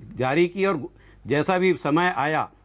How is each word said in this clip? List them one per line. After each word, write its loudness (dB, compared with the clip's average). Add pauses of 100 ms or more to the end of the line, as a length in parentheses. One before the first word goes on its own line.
(160)
जारी 2
की -2
और -2 (400)
जैसा 2
भी 4
समय 0
आया, -2 (140)